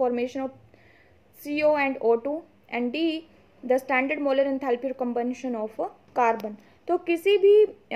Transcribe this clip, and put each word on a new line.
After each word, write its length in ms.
formation 440
of 60
C 200
O 160
and 260
O 100
टू 180
and 180
D 80
the 160
standard 420
molar 240
enthalpy 480
of 40
combustion 600
of 240
carbon। 360
तो 100
किसी 400
भी, 260
अ, 80